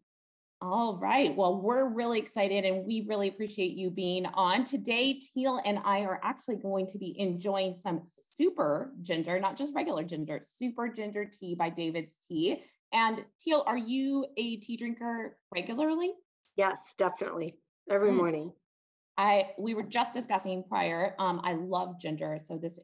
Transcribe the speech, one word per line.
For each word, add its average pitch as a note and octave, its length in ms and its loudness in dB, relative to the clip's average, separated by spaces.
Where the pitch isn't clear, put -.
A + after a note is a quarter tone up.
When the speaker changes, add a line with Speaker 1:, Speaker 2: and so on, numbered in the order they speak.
Speaker 1:
All G3 360 0
right. G3+ 380 4
Well, F#3 260 4
we're B3 280 4
really A#3 280 0
excited G3+ 460 2
and F#3+ 220 2
we A3 220 -2
really G3+ 200 0
appreciate G3 460 -2
you F#3 180 -2
being F3+ 340 0
on. F#3+ 380 4
Today, B3 500 0
Teal C4 500 -2
and G#3 200 2
I G3+ 160 2
are F#3+ 240 -2
actually A3 320 -4
going G3 320 -2
to G3 100 -10
be F#3 220 -8
enjoying F#3+ 560 0
some E3+ 280 -4
super B3+ 560 2
ginger, E3+ 340 0
not F#3+ 200 0
just C#4+ 180 -4
regular E4 280 0
ginger, D#3 380 -6
super A#3+ 300 -2
ginger G#3 380 -4
tea F3+ 300 -8
by E3 140 0
David's E3 460 -4
Tea. E3+ 380 0
And A3 320 2
Teal, D4+ 300 2
are A#3+ 100 2
you C4+ 480 0
a A#3 180 -2
tea A3+ 220 -8
drinker A#3 600 -6
regularly? D#4 600 0
Speaker 2:
Yes, - 420 0
definitely. E3+ 600 -2
Every G3+ 200 6
Speaker 1:
Mm. F#3 60 4
Speaker 2:
morning. E3 360 0
Speaker 1:
I, G3 320 6
we A3 140 0
were G#3+ 100 -2
just A#3+ 300 0
discussing F#3+ 500 -2
prior. F#3 560 0
Um, F3+ 240 2
I F3+ 100 0
love F3+ 460 -2
ginger. D#3 440 -4
So E3 140 -10
this E3+ 260 -8